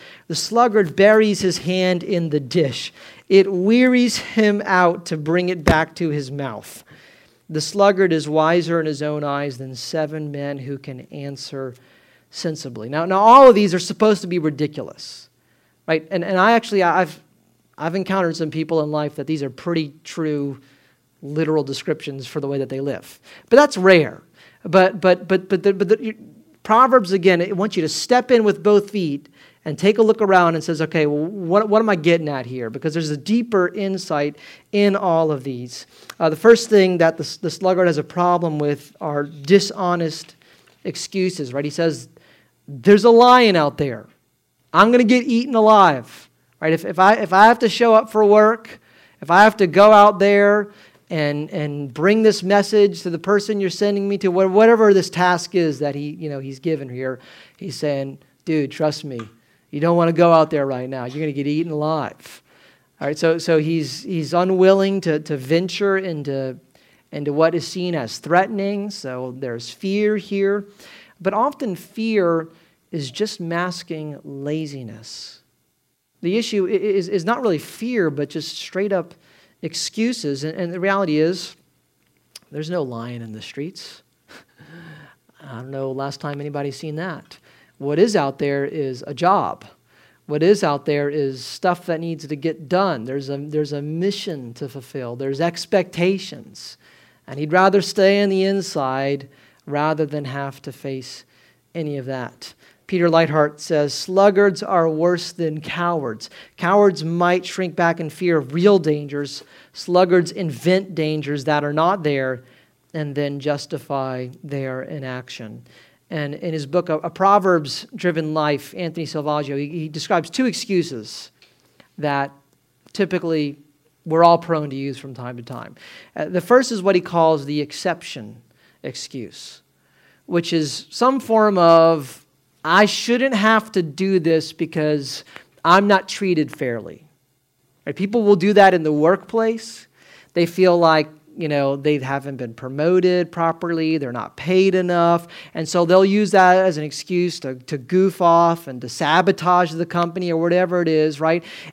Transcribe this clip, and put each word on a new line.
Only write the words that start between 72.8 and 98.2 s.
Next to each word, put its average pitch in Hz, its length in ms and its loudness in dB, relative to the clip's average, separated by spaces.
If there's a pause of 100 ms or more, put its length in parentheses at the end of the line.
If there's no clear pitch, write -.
is 143 180 -8
just 208 300 -6
masking 170 840 -8
laziness. 139 1200 -10 (800)
The 180 160 -2
issue 214 280 -2
i-, 185 40 -4
is, 196 380 -2
is 190 160 -2
not 240 180 -2
really 180 160 0
fear, 220 520 -4
but 143 200 -6
just - 260 -10
straight 196 360 -6
up 175 220 -4 (480)
excuses. 160 840 -6
And, 156 120 -8
and 175 160 -6
the 180 80 -10
reality 190 380 0
is, 175 380 -2 (960)
there's 156 180 -10
no 175 140 -4
lion 120 380 -10
in 110 100 -14
the 107 100 -14
streets. - 640 -14 (240)
<laughs> 151 1160 -20
I 131 140 -18
don't 127 160 -14
know 135 180 -6
last 135 300 -8
time 143 200 -8
anybody's 143 360 -8
seen 151 200 -12
that. 165 420 -12 (400)
What 143 200 -4
is 208 160 4
out 139 240 -2
there 139 260 -4
is 135 420 -8
a 147 80 -12
job. 160 500 0 (640)
What 151 160 -4
is 196 220 4
out 143 220 -2
there 143 240 -2
is 135 340 -6
stuff 175 400 -4
that 165 160 -6
needs 165 260 -8
to 151 80 -10
get 156 320 -6
done. 175 380 -2
There's 135 240 -8
a, 139 80 -8
there's 147 380 -6
a 143 80 -8
mission 156 720 -6
to 135 160 -12
fulfill. 123 460 -12
There's 135 240 -6
expectations. 175 1400 -4 (480)
And 135 120 -14
he'd 151 140 -6
rather 190 300 4
stay 196 400 2